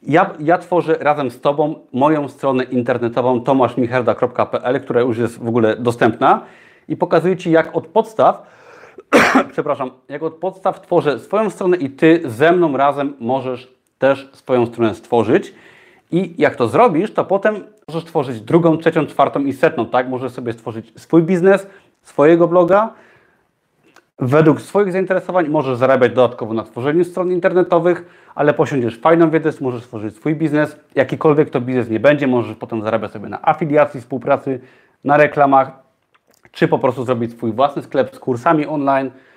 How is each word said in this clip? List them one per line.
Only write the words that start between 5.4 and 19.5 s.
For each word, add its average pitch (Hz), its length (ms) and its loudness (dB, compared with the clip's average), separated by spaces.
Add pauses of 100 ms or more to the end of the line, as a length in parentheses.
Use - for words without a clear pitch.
w 117 40 -8
ogóle 113 280 2
dostępna 123 680 0 (460)
i 147 100 -8
pokazuję 175 400 0
ci, 175 140 -4
jak 160 240 2
od - 120 -6
podstaw, - 680 -2 (380)
<clears throat> - 560 2
przepraszam, 139 400 -4 (180)
jak 147 140 -10
od 160 100 -6
podstaw 185 480 -6
tworzę 143 380 0
swoją 208 300 -2
stronę 180 280 0
i 135 120 -6
ty 165 360 4
ze 131 260 2
mną 165 260 2
razem 143 420 0
możesz 123 540 -6 (260)
też 135 340 0
swoją 123 320 -2
stronę 113 300 -2
stworzyć. 120 580 0 (580)
I 160 260 -2
jak - 180 0
to 120 120 0
zrobisz, 175 460 2
to 156 120 -2
potem 196 380 -2 (240)
możesz 160 180 -8
tworzyć 127 360 -6
drugą, 156 360 2
trzecią, 160 280 0
czwartą 139 340 0
i 139 140 -2